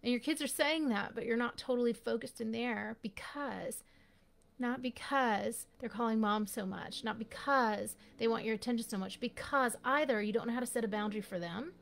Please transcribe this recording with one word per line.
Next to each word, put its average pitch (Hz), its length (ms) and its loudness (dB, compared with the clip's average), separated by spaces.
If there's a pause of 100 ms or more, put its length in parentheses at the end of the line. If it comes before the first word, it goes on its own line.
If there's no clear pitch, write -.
And 240 100 0
your 247 80 4
kids 302 220 0
are 285 60 0
saying 302 420 2
that, 208 260 0
but 254 100 -4
you're 226 120 2
not 240 200 -2
totally 240 360 2
focused 233 480 -4
in 220 100 -4
there 220 500 -2
because, 202 840 -6 (760)
not 247 240 -2
because 233 880 0 (100)
they're 240 100 -6
calling 220 320 2
mom 214 280 2
so 202 180 -4
much, 185 380 -8
not 220 140 -4
because 220 800 2 (220)
they 233 100 2
want 226 160 2
your 226 120 0
attention 226 340 -2
so 220 80 -2
much, 190 240 -4
because 240 640 2
either 262 360 4
you 208 120 0
don't 226 140 0
know 233 60 -2
how 247 60 0
to 247 60 -2
set 240 180 0
a 226 40 0
boundary 208 340 -2
for 190 180 -6
them 190 420 -6